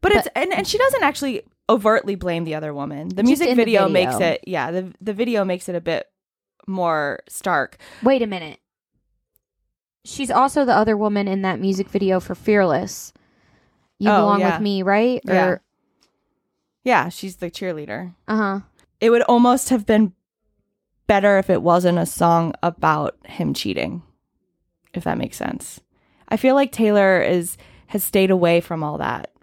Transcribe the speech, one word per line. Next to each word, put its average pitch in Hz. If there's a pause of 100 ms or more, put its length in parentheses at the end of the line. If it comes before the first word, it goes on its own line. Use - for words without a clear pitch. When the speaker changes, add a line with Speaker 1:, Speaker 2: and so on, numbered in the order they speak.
Speaker 1:
But 392
Speaker 2:
But 415
Speaker 1:
it's, -
and, 349
and 392
she 403
doesn't 523
actually 277 (260)
overtly 214
blame 170
the 160
other 156
woman. 147
The 185
Speaker 2:
Just 233
Speaker 1:
music 285
Speaker 2:
in 247
the 233
Speaker 1:
video 196
makes 180
Speaker 2:
video. 165
Speaker 1:
it, -
yeah, 160
the, 185
the 208
video 220
makes 180
it 180
a 170
bit 165 (600)
more 160
stark. 151 (240)
Speaker 2:
Wait 254
a 226
minute. 175 (1500)
She's 262
also 269
the 240
other 214
woman 202
in 190
that 190
music 190
video 190
for 180
Fearless. 190 (840)
You 202
Speaker 1:
Oh, 208
Speaker 2:
Belong 202
Speaker 1:
yeah. 180
Speaker 2:
With 165
Me, 202
right? 214
Speaker 1:
Yeah. 185
Speaker 2:
Or 180 (1200)
Speaker 1:
Yeah, 180
she's 190
the 175
cheerleader. 170 (120)
Speaker 2:
Uh-huh. 202 (400)
Speaker 1:
It 226
would 233
almost 247
have 226
been 214 (920)
better 202
if 190
it 180
wasn't 175
a 170
song 170
about 156 (100)
him 156
cheating, 139 (920)
if 175
that -
makes -
sense. - (500)
I 226
feel 262
like 277
Taylor 202
is, 175 (320)
has 202
stayed 190
away 170
from 165
all 151
that - (120)